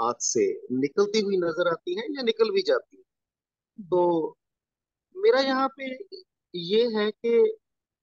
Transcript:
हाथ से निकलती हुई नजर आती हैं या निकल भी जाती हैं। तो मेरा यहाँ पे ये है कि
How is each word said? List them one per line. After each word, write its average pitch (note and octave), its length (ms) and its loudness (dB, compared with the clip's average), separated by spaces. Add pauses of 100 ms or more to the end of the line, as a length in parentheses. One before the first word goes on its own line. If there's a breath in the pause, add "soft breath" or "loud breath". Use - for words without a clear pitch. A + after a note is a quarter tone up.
हाथ A#2 180 0
से G2+ 420 0 (100)
निकलती G3+ 480 0
हुई G3 180 0
नजर E3+ 340 0
आती - 280 -6
हैं - 120 -10
या C#4 100 -8
निकल A3+ 300 0
भी F#3+ 100 0
जाती - 360 -2
हैं। - 60 -20 (840)
तो E3+ 440 0 (840)
मेरा B3 220 4
यहाँ C4+ 300 0 (100)
पे C4 180 -10 (580)
ये G#3+ 420 0
है G#3+ 140 -2
कि A#3 460 2 (460)